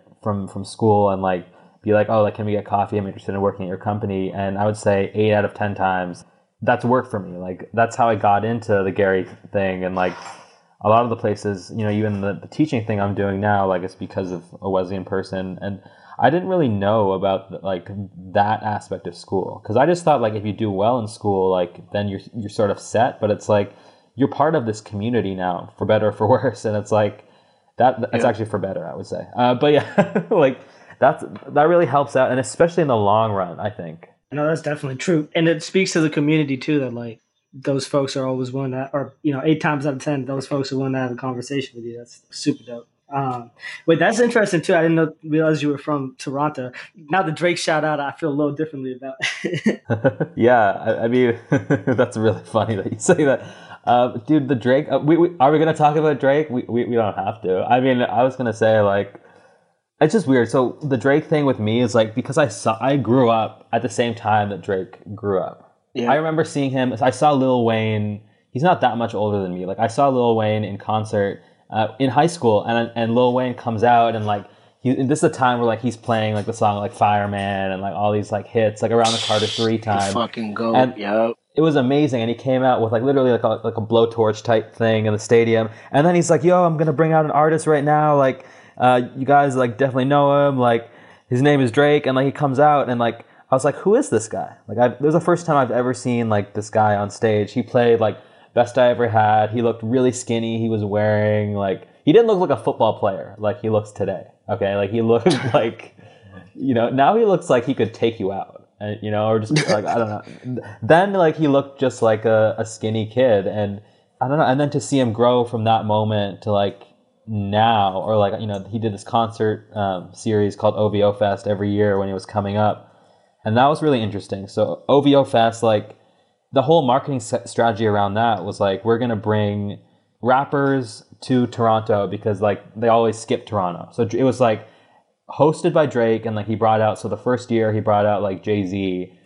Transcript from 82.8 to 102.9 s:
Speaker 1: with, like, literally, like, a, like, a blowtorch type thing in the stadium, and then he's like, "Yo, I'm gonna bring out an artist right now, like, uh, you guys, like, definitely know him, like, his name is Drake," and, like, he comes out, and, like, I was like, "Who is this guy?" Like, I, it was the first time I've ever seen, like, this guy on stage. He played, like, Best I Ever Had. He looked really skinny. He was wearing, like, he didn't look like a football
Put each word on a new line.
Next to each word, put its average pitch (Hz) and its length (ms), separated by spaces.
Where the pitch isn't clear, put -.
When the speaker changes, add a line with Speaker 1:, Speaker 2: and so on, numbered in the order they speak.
Speaker 1:
with, 113 100
like, 113 100
literally, 131 300
like, 113 120
a, 117 40
like, 113 140
a 110 40
blowtorch 110 640
type 113 320
thing 110 300
in 107 80
the 104 60
stadium, 113 500
and 147 140
then 175 100
he's 170 140
like, 156 140
"Yo, 180 220
I'm 165 120
gonna 156 160
bring 160 200
out 156 100
an 147 80
artist 156 340
right 151 180
now, 151 340
like, 135 280
uh, 127 240
you 135 100
guys, 143 300
like, 120 220
definitely 131 280
know 143 440
him, 131 100
like, 117 300
his 123 120
name 143 200
is 120 100
Drake," 147 340
and, 131 100
like, 135 100
he 135 60
comes 135 280
out, 143 300
and, 120 100
like, 113 260
I 131 60
was 131 80
like, 143 120
"Who 202 200
is 277 140
this 110 180
guy?" - 260
Like, 110 120
I, 123 80
it 117 140
was 156 120
the 170 80
first 170 240
time 151 100
I've 127 160
ever 123 220
seen, 117 340
like, 104 280
this 104 140
guy 107 280
on 101 120
stage. 104 440
He 123 100
played, 117 380
like, 104 160
Best 120 240
I 123 120
Ever 120 180
Had. 107 440
He 117 120
looked 113 180
really 127 300
skinny. 113 480
He 113 100
was 107 140
wearing, 104 720
like, 98 320
he 147 80
didn't 226 140
look 208 120
like 180 120
a - 100
football - 380